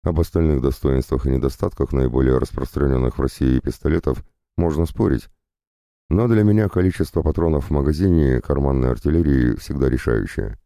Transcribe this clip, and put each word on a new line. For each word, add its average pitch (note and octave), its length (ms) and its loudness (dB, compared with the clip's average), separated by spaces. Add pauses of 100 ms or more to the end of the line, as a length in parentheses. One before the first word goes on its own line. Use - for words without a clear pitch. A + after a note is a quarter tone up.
Об E2 140 0
остальных D#2+ 420 0
достоинствах C2+ 640 -2
и C2+ 40 0
недостатках C2 640 -2
наиболее C2 460 2
распространенных C2 800 -2
в C2+ 40 -2
России B1+ 380 0
пистолетов D2 640 -4 (320)
можно E2 280 0
спорить, D#2 440 -2 (840)
но G#2+ 180 2
для A2 140 4
меня G#2 260 4
количество F2+ 540 0
патронов D#2+ 440 0
в - 40 -12
магазине D2 720 2
карманной C#2 500 0
артиллерии C#2+ 680 0
всегда C2+ 320 -2
решающее. G#1+ 760 -4